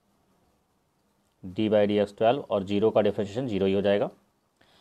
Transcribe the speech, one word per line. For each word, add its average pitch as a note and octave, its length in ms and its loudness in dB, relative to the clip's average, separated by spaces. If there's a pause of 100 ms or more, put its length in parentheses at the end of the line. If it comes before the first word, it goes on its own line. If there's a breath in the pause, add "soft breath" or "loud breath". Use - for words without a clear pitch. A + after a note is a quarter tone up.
(1400)
d G2+ 260 -4
by G#2 160 4
डी G#2 120 0
एक्स G2+ 180 -2
ट्वेल्व B2 260 2
और G2+ 220 -4
ज़ीरो G2+ 260 2
का A2 100 2
differentiation G#2 480 -4
zero G2 180 -2
ही G2 60 2
हो G2 100 0
जाएगा। G#2 280 0 (720 soft breath)